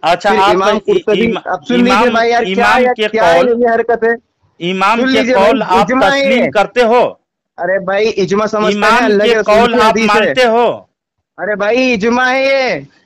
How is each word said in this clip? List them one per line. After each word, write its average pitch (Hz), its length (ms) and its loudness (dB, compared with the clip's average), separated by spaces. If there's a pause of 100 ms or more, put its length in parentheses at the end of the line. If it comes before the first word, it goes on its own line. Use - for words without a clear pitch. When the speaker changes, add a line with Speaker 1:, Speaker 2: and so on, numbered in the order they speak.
Speaker 1:
अच्छा, 175 260 0
Speaker 2:
फिर 208 100 0
Speaker 1:
आप 196 120 2
Speaker 2:
इमाम 202 240 0
Speaker 1:
इ-, 220 40 -2
Speaker 2:
कुर्तुबी, - 420 -2
Speaker 1:
इमा-, 226 260 -4
Speaker 2:
अब - 160 -6
सुन 247 140 -2
लीजिए 240 160 2
Speaker 1:
इमाम, 240 160 2
Speaker 2:
भाई 233 200 0
यार, 233 160 0
क्या 202 240 0
Speaker 1:
इमाम 247 140 2
Speaker 2:
यार, 247 100 0
Speaker 1:
के 214 140 -4
Speaker 2:
क्या 220 180 0
है 170 180 4
Speaker 1:
कौल, 240 200 0
Speaker 2:
ये 233 80 2
हरकत 226 320 0
है? 233 140 2 (440)
Speaker 1:
इमाम 190 380 0
Speaker 2:
सुन 262 140 0
Speaker 1:
के - 60 2
Speaker 2:
लीजिए - 160 0
भाई, 196 100 2
Speaker 1:
कौल - 180 0
आप - 260 0
Speaker 2:
इजमा 254 160 0
है 277 160 0
Speaker 1:
तस्लीम 269 220 0
Speaker 2:
ये। 147 60 -2
Speaker 1:
करते 196 320 0
हो? 220 380 0 (400)
Speaker 2:
अरे 180 200 -2
भाई, 196 240 -2
इजमा 202 420 -2
समझते 208 340 -2
हैं, 208 100 0
Speaker 1:
इमाम 240 160 2
Speaker 2:
अल्लाह 208 220 0
के 233 60 2
Speaker 1:
के 226 60 0
Speaker 2:
रसूल 208 160 0
Speaker 1:
कौल 233 180 2
Speaker 2:
की 247 60 2
Speaker 1:
आप 214 60 2
Speaker 2:
हदीस 220 260 0
है। 208 80 2
Speaker 1:
मानते 202 240 0
हो? 220 460 0 (500)
Speaker 2:
अरे 190 160 -6
भाई, 240 380 0
इजमा 233 320 -2
है 262 220 0
ये। 240 400 -2 (180)